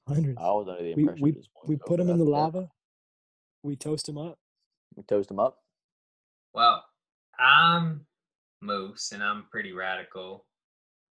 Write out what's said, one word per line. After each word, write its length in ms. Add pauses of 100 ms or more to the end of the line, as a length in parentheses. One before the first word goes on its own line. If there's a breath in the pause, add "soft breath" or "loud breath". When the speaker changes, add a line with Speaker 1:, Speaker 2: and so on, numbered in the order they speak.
Speaker 1:
Hundreds. 320
Speaker 2:
I 120
was 160
under 160
the 100
Speaker 1:
We, 100
Speaker 2:
impression 200
Speaker 1:
we, 100
Speaker 2:
just 200
one 140
Speaker 1:
we 100
put 220
Speaker 2:
gopher. 20
Speaker 1:
'em 80
in 80
the 80
Speaker 2:
That's 80
fair. 80
Speaker 1:
lava. 300 (920)
We 120
toast 340
'em 80
up. 220 (560)
Speaker 2:
We 80
toast 280
'em 80
up. 240 (880)
Speaker 3:
Well, 300 (560)
I'm 680 (560)
Moose, 500
and 120
I'm 260
pretty 220
radical, 760 (680)